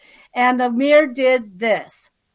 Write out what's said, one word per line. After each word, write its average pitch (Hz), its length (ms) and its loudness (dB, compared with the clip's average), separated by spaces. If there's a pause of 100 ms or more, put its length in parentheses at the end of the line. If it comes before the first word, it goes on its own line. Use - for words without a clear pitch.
(340)
and 247 240 0
the 247 120 -2
mirror 285 360 4
did 247 520 -2
this. 196 500 -4 (260)